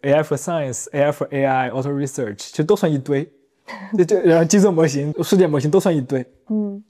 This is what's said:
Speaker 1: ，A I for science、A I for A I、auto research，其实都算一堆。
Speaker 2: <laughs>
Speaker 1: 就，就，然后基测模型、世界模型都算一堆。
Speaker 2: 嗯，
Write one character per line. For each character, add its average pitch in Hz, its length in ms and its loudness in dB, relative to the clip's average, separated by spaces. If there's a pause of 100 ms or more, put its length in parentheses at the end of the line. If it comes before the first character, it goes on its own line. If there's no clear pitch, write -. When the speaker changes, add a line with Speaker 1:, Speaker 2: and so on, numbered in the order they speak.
Speaker 1:
，A 139 140 0
I 151 60 4
for 151 160 -2
science、 147 540 -6
A 139 120 0
I 147 100 2
for 143 180 -6
A 139 140 -2
I、 131 260 0
auto 135 220 -4
research， 135 420 -6
其 - 220 -18
实 156 80 0
都 208 100 2
算 170 180 0
一 139 60 0
堆。 139 260 -2 (380)
Speaker 2:
<laughs> - 340 -14
Speaker 1:
就， 180 80 4
就， 190 180 2
然 165 140 6
后 165 80 4
基 202 140 2
测 196 140 6
模 165 120 2
型、 147 380 -2
世 196 140 0
界 185 100 6
模 147 140 0
型 147 100 0
都 185 80 6
算 175 180 2
一 143 40 0
堆。 127 260 -4 (220)
Speaker 2:
嗯， 208 420 -6